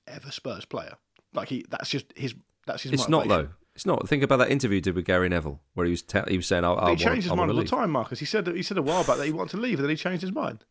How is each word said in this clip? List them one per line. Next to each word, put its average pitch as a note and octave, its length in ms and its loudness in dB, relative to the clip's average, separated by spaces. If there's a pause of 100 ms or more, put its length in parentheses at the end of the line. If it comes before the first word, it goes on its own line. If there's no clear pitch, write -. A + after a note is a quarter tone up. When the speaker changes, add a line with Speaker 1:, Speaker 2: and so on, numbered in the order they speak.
Speaker 1:
ever C#3+ 240 -16
Spurs G2+ 340 -10
player. - 300 -10 (380)
Like, - 160 -4
he, C3 200 -6
that's - 200 -6
just - 260 -6
his, - 200 -8 (320)
that's - 160 -6
his C3 80 -8
Speaker 2:
It's C3+ 180 0
not, D3+ 180 4
Speaker 1:
motivation. E2+ 200 4
Speaker 2:
though. D#2 60 -16 (200)
It's - 120 -14
not. F3+ 220 0
Think C#3+ 140 0
about C3+ 180 6
that B2 120 4
interview C3+ 240 2
he F#2 60 2
did F2 140 0
with F2 100 0
Gary F2+ 240 4
Neville, D#2 320 -2 (140)
where F2 100 0
he F2 60 2
was F2 100 0
te-, - 260 -2
he F#2+ 80 0
was F2+ 100 0
saying, F2 200 2
"I, F2 80 4
I F2+ 80 2
Speaker 1:
He - 60 4
Speaker 2:
want, E2+ 120 4
Speaker 1:
changed F3+ 240 2
his F3 40 -2
Speaker 2:
I F3+ 80 0
Speaker 1:
mind F3+ 40 2
Speaker 2:
wanna F3 140 2
Speaker 1:
all - 20 0
the D#3+ 60 2
Speaker 2:
leave." - 80 -2
Speaker 1:
time, A#3+ 200 0
Marcus. B2 300 -2
He D3+ 60 -6
said G#3 180 -2
that, E3+ 140 -4
he F#3 60 -4
said G3 140 -6
a E3 40 2
while D#3+ 240 2
back C#3+ 120 4
that C#3+ 80 -2
he D#3 60 0
wanted F3 200 -4
to G3 100 -6
leave, A#3 180 -2
and C#3 60 0
then C#3+ 40 0
he D#3 60 0
changed F3+ 260 -4
his F#3 120 -6
mind. B2 360 -6